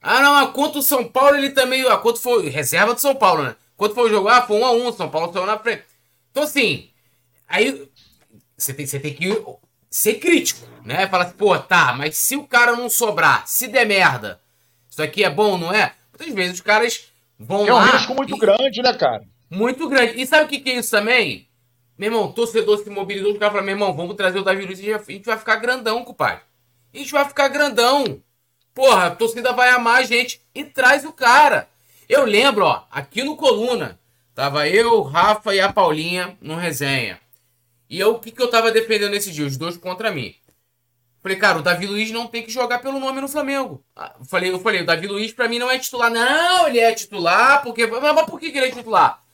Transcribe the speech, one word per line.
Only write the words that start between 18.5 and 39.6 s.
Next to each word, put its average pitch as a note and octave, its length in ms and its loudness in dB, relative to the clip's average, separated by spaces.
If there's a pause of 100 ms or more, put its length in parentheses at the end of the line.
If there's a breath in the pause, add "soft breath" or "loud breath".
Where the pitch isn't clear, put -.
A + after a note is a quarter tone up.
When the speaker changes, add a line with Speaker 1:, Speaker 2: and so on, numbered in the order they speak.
Speaker 2:
né, B3 100 2
cara? B2+ 300 -2 (260)
Speaker 1:
Muito B3+ 400 -4
grande. B3 320 0
E C4 60 -4
sabe D#4 180 4
o D4+ 40 -8
que C#4+ 100 -8
que C4+ 120 -6
é B3 80 -2
isso A#3 120 -6
também? G#3 560 0 (500)
Meu G3+ 140 -4
irmão, A3 220 -2
torcedor A3 460 0
se G#3 120 -12
mobilizou, G3+ 420 -4
os G3+ 60 -6
caras G#3 140 0
falaram, G3 140 -2
"Meu G3 80 -4
irmão, G3 220 -2
vamos F3 200 -8
trazer F#3+ 220 -2
o F#3+ 60 -6
Davi G3 200 0
Luiz F#3 160 -12
e G3+ 120 -6
a G#3+ 60 -4
gente G#3 260 -16
vai A3 140 -4
ficar A3+ 180 0
grandão, A#3 480 -4
compadre. A#2+ 380 -6 (500)
A - 60 -20
gente C#4+ 140 -12
vai C#4+ 120 2
ficar C#4 240 0
grandão. C4 720 0 (540)
Porra, A#3 320 4
a - 40 0
torcida A#3 420 -4
vai B3 180 4
amar B3 300 4
a - 20 0
gente." A#3+ 380 -2 (140)
E C#4+ 100 -10
traz C4+ 400 2
o - 80 -14
cara. B3+ 560 4 (400 soft breath)
Eu C4+ 160 4
lembro, G#3+ 400 2
ó, C3 260 0
aqui C#3+ 320 -8
no D4 140 -6
Coluna, G#3 600 0 (360)
tava C#3+ 340 -2
eu, A3+ 260 4
o G#3 80 4
Rafa G3 520 2
e G3 60 2
a G3 120 2
Paulinha F3 680 0
no D#3 160 -10
resenha. C3+ 640 -4 (720)
E E3+ 80 -10
eu, G3+ 140 4
o A#3 60 -2
que A3+ 120 -16
que B3+ 120 -4
eu A#3+ 60 0
tava A3+ 220 2
defendendo G#3+ 400 0
nesse G3+ 220 -6
dia? D3 140 -6
Os C3+ 100 -6
dois E3+ 200 -8